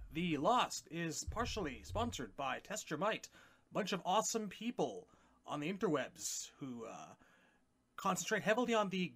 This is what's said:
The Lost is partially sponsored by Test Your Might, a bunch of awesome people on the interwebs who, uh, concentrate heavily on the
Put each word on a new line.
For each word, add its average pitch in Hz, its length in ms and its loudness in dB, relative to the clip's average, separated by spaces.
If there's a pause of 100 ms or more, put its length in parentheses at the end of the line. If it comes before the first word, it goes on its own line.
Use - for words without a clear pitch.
(140)
The 160 240 2
Lost 190 520 4
is 165 360 -4
partially 156 580 -2
sponsored 233 540 -2
by 131 220 -2
Test - 300 -8
Your 151 100 -2
Might, 202 280 0 (440)
a - 20 -12
bunch 190 180 0
of 190 140 0
awesome 214 420 2
people 147 600 -4 (380)
on 147 140 -4
the 151 120 0
interwebs 165 800 -2 (100)
who, 120 260 -6
uh, 92 280 -12 (840)
concentrate 190 460 0
heavily 226 300 4
on 214 160 4
the 185 260 0